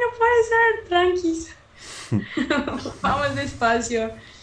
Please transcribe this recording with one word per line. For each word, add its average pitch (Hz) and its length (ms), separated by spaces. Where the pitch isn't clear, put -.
no 480 160
puede 466 260
ser, 453 440
tranquis". 349 680
<laughs> - 680
Vamos 277 340
despacio. 233 760